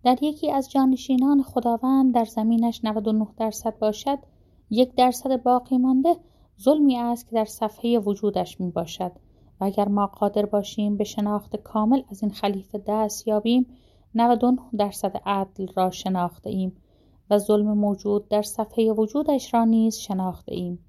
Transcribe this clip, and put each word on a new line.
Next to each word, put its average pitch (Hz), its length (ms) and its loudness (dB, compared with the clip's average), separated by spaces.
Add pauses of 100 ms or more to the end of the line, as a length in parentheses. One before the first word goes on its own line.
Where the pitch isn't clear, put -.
در 254 200 4
یکی 302 280 -2
از 277 200 -2
جانشینان 262 720 2
خداوند 254 720 2
در 233 100 2
زمینش 226 600 0
نود 214 240 -4
و 220 40 0
نه 214 140 0 (100)
درصد 220 420 -6
باشد، 214 400 -2 (520)
یک 247 240 2
درصد 254 480 0
باقی 247 360 2
مانده 262 380 4 (440)
ظلمی 285 380 4
است 240 300 -4
که 226 80 -4
در 220 80 2
صفحهٔ 233 540 -2
وجودش 202 600 -4
میباشد 175 520 -6 (480)
و 190 40 -2
اگر 202 240 0
ما 202 180 0
قادر 208 400 -2
باشیم 208 500 -2
به 208 80 -2
شناخت 208 520 -6
کامل 220 540 0
از 196 120 -10
این 208 100 -2
خلیفه 202 540 -6
دست 214 420 -4
یابیم، 226 380 2 (480)
نود 240 300 2
و 247 60 4
نه 254 80 2 (200)
درصد 196 380 -4 (100)
عدل 196 480 -4
را 185 160 2
شناخته 180 600 -4
ایم 185 260 -4 (540)
و 208 80 6
ظلم 208 400 2
موجود 208 500 -2
در 208 140 0
صفحهٔ 220 500 -2
وجودش 262 600 -2
را 233 100 4
نیز 226 320 2
شناخته 185 580 -6
ایم. 180 240 -6 (100)